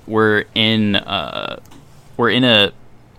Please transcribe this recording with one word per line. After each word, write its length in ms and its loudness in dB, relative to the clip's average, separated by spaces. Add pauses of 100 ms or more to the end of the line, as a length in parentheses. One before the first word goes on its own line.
we're 380 2 (100)
in, 400 0
uh, 640 -8 (560)
we're 140 0
in 160 2
a, 260 4 (480)